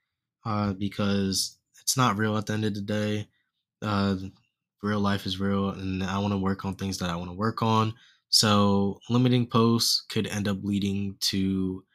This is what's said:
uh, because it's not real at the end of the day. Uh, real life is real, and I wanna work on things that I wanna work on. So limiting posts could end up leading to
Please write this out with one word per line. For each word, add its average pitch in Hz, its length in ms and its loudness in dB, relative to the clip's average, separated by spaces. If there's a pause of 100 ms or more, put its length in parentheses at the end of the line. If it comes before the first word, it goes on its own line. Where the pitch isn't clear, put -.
(440)
uh, 104 280 0
because 98 880 -2 (240)
it's - 140 -2
not 120 200 4
real 107 220 0
at 101 80 -4
the 107 80 -2
end 107 100 -2
of 104 100 -2
the 104 60 -6
day. 107 480 -2 (540)
Uh, 98 340 0 (680)
real 104 180 -2
life 101 260 0
is 95 140 -4
real, 98 300 0
and 95 320 -4
I 95 160 -2
wanna 101 200 0
work 95 260 -2
on 98 100 -4
things 95 240 -6
that 90 120 -4
I 85 60 -4
wanna 87 180 -8
work 110 280 -2
on. 110 320 4 (340)
So 101 800 4
limiting 123 380 4
posts 117 640 2
could 107 180 -2
end 101 220 -4
up 98 140 -2
leading 98 580 -2
to 95 640 -2 (100)